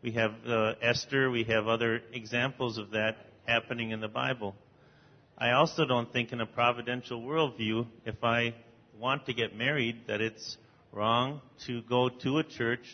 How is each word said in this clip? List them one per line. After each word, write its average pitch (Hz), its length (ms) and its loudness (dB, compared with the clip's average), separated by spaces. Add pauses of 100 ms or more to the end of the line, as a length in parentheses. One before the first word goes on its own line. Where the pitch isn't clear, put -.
We 120 120 -4
have, 110 180 2 (160)
uh, 110 340 4
Esther, 131 480 2
we 117 160 0
have 110 220 2
other 113 340 2 (120)
examples 120 640 -2
of 104 140 -10
that 110 260 0 (280)
happening 117 460 -2
in 110 80 -4
the 110 80 -6
Bible. 117 480 -4 (800)
I 120 140 2
also 156 340 4
don't 120 280 0
think 120 180 -2
in 120 80 -6
a 113 60 0
providential 120 760 -2
worldview, 117 680 0 (180)
if 110 180 -8
I 117 320 2 (420)
want 131 280 -2
to 131 80 -4
get 113 240 -2
married, 117 500 -2
that 107 140 -2
it's - 360 -6 (360)
wrong 120 480 0 (260)
to 120 140 -6
go 123 260 2
to 131 300 0
a 160 60 2
church 120 500 -2